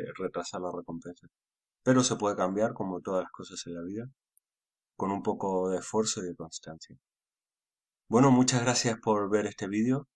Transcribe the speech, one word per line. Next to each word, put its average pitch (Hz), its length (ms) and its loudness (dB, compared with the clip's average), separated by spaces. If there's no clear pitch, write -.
retrasar 90 440 -6
la 90 120 -6
recompensa. 87 540 -12
Pero 127 220 4
se 120 100 0
puede 104 220 0
cambiar, 101 360 0
como 95 280 -6
todas 92 240 -2
las - 80 -18
cosas 92 340 -16
en 85 80 -10
la 85 80 -10
vida, 101 220 -8
con 95 160 -2
un 101 100 -4
poco 95 480 0
de 92 80 0
esfuerzo 107 420 -2
y 92 60 -6
de 87 80 -8
constancia. - 640 -16
Bueno, 127 240 8
muchas 127 300 6
gracias 120 380 2
por 104 300 0
ver 104 160 2
este 101 220 -6
vídeo. 117 480 0